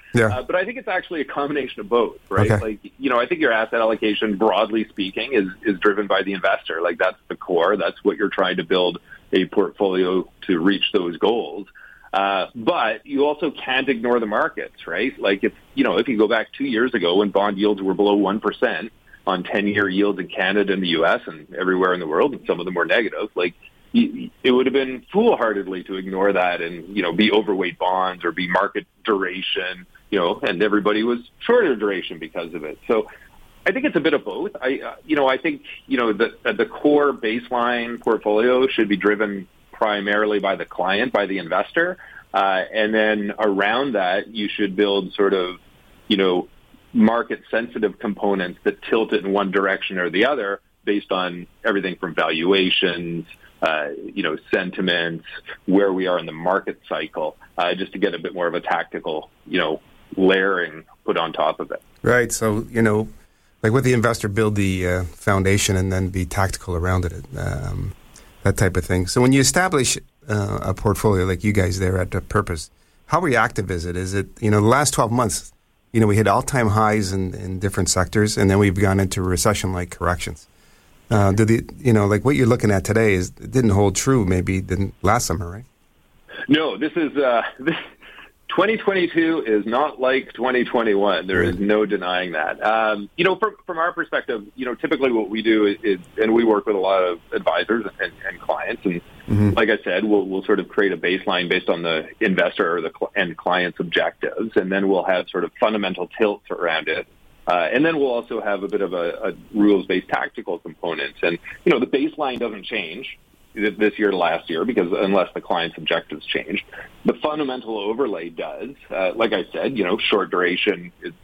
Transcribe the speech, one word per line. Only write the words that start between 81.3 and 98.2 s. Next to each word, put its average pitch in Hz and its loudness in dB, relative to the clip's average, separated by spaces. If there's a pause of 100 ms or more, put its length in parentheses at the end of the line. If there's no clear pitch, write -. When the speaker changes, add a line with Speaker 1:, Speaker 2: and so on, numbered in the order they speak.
Speaker 1:
do 107 4
the, 113 2 (140)
you 123 2
know, 104 6
like, 104 2
what 143 2
you're 131 2
looking 113 4
at 92 2
today 107 4
is, 90 0 (120)
it 104 -12
didn't 117 2
hold 98 4
true 131 2
maybe 92 0
than 95 -4 (100)
last 107 2
summer, 87 -4
right? 104 -14 (840)
Speaker 2:
No, 285 2
this 147 -4
is, 147 -2
uh, 123 2
<laughs> - -18
this, 156 -2 (720)
twenty 202 0
twenty-two 165 0
is 107 2
not 131 0
like 131 0
twenty 123 0
twenty-one. 101 2
There 90 2
is 87 2
Speaker 1:
Right. 90 -4
Speaker 2:
no 107 2
denying 90 -2
that. 80 -2
Um, 107 0
you - 0
know, 185 2
from, 214 -4 (100)
from 170 -8
our 170 -2
perspective, 127 -4 (100)
you 127 -8
know, 120 -6
typically 135 0
what 110 0
we 110 -4
do 107 4
is, 101 2
is, 98 0 (220)
and 110 4
we 117 6
work 104 2
with 107 0
a 92 0
lot 95 2
of 87 -2 (120)
advisors 95 0 (140)
and, 90 -6 (160)